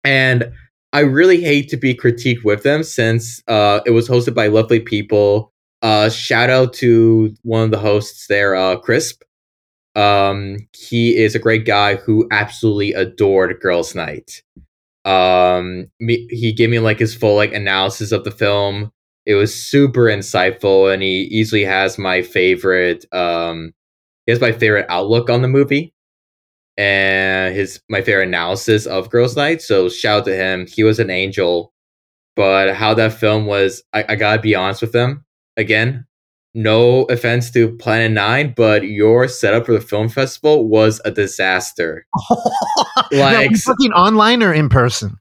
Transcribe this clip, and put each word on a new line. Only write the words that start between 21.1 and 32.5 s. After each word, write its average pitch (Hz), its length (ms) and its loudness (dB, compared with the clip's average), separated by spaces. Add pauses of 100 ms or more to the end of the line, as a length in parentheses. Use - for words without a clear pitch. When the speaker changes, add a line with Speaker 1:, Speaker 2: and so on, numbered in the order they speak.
Speaker 1:
easily 110 420 -2
has 95 340 -2
my 92 240 -2
favorite, 90 920 0
um, 85 600 -6 (540)
he 113 60 0
has 120 80 0
my 120 120 2
favorite 107 360 0
outlook 104 420 -2
on 120 120 0
the 127 60 0
movie 139 440 0 (840)
and 95 760 0
his, 95 340 -6
my 104 140 -2
favorite 95 260 0
analysis 92 580 -2
of 95 240 -6
Girls 120 260 0
Night. 151 240 -2
So 95 280 0
shout 104 320 -2
out - 60 -10
to 98 100 -2
him. 92 300 -4
He - 180 -2
was 110 160 2
an 98 100 -2
angel. 92 600 -2 (640)
But 95 400 2